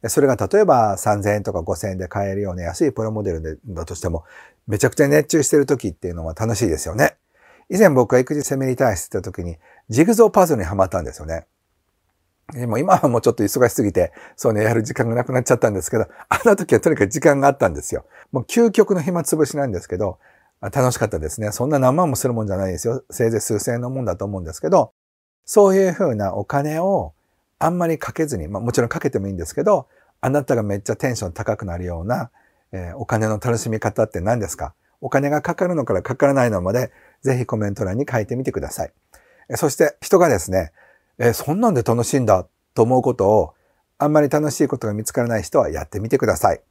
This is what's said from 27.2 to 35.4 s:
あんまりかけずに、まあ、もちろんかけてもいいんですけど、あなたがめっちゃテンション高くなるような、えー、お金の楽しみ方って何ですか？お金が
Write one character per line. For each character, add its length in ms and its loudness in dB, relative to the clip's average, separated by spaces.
あ 100 2
ん 80 -2
ま 100 0
り 100 0
か 140 -10
け 140 -2
ず 120 -6
に、 100 -8
ま 120 -6
あ、 20 -6
も 120 -4
ち 80 2
ろ 60 2
ん 20 -6
か 100 -6
け 100 -2
て 100 -2
も 80 -4
い 20 -6
い 40 -6
ん 40 -8
で 80 -6
す 100 -14
け 80 -2
ど、 240 2
あ 100 -2
な 140 0
た 120 0
が 80 0
め 140 -4
っ 40 -6
ち 80 -10
ゃ 60 0
テ 140 -4
ン 60 -4
シ 80 -8
ョ 60 -6
ン 40 -12
高 240 -4
く 80 -12
な 120 -8
る 80 -8
よ 180 -8
う 20 -8
な、 240 -4
え 220 -10
ー、 40 -16
お 80 -10
金 220 0
の 60 0
楽 240 -2
し 120 -6
み 100 -4
方 240 0
っ 60 -2
て 120 -6
何 180 0
で 80 -4
す 100 -12
か？ 160 -10
お 80 -10
金 200 0
が 120 -2